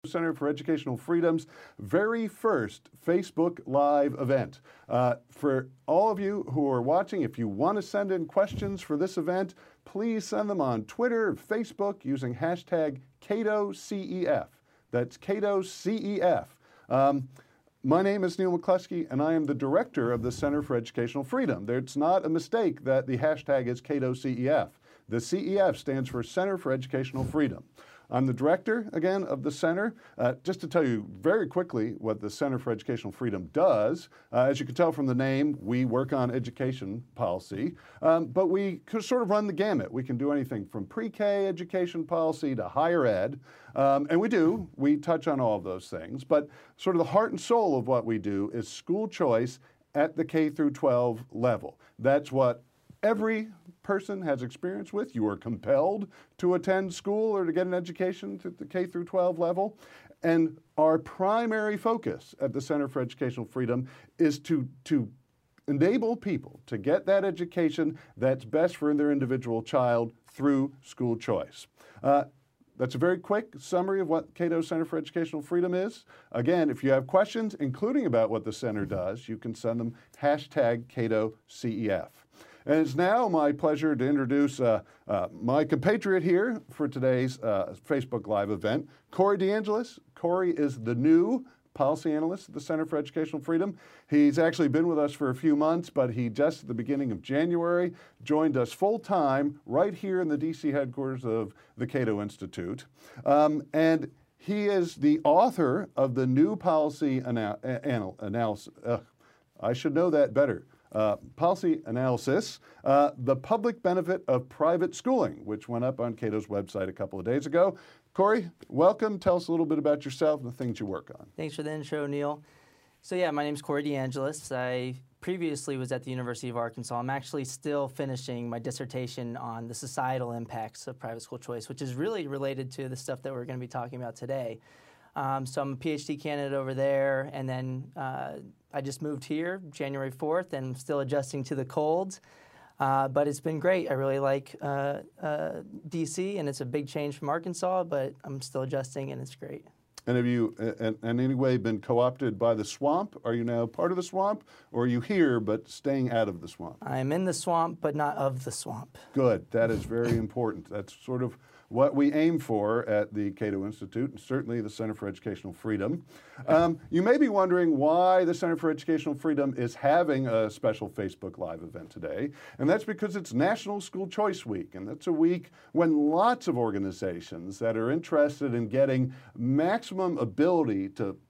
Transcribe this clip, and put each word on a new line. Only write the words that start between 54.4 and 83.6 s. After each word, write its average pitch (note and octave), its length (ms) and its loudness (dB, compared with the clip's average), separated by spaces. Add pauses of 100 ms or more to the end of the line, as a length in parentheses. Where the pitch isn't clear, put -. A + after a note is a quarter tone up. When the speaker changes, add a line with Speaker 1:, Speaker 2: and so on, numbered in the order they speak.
Speaker 1:
experience F#3 520 -6
with. - 200 -4
You A2 120 2
are G2+ 100 0
compelled D#3 720 2 (300)
to F3+ 160 4
attend F#3 400 0
school G#3+ 420 0
or F#3 80 0
to E3 80 0
get F3+ 140 2
an F3+ 80 -2
education F3+ 720 -4
at F3 100 -10
the - 80 -12
K F3+ 220 -4
through F3 180 -6
twelve F3+ 340 0
level. F#3 380 0 (460)
And E3 360 2 (200)
our D#3 200 6
primary G#3+ 800 0
focus A3+ 640 -2
at C#3 140 -2
the C#3 80 -2
Center C#3+ 260 0
for C3 140 -2
Educational B2 420 -4
Freedom B2+ 420 -2 (320)
is D3 200 4
to, C#3 280 0 (180)
to B2+ 220 2 (600)
enable A3 480 2
people - 480 -6
to A#2 140 -6
get D3 260 2
that G3 220 2
education E3 720 -2 (180)
that's C3 300 0
best D#3 300 2
for D3 180 2
their D3 180 2
individual B2+ 480 0
child A#2+ 520 2 (180)
through C#3 420 2 (100)
school A#2+ 320 -2
choice. - 520 -4 (360)
Uh, C#3 220 4 (540)
that's B2+ 160 -2
a C3+ 40 -4
very F3 200 2
quick G#3 400 -2
summary F#3+ 420 -2
of E3+ 80 -2
what D#3+ 260 -2
Cato E3 280 0
Center D#3+ 240 -2
for D#3+ 100 -6
Educational D#3 460 -4
Freedom F3 320 0
is. G3 320 -4 (260)
Again, D3+ 380 2
if A#2+ 120 -4
you C3+ 80 2
have C3 160 4
questions, G#3+ 540 2
including G#3 460 0
about A2+ 240 4
what A#2 140 0
the A2 80 -4
center G#2+ 340 -2
does, F#2+ 420 -4
you A2+ 80 -6
can A2+ 180 -8
send A#2 240 -2
them A#2 160 -4 (280)
hashtag C#3 640 2
Cato A2 460 0 (140)
C A2+ 360 -4
E G#2 60 2
F. - 360 -4 (400)
And D3 140 4
it's C3+ 140 0
now G3+ 340 4
my D3+ 240 4
pleasure D3+ 420 2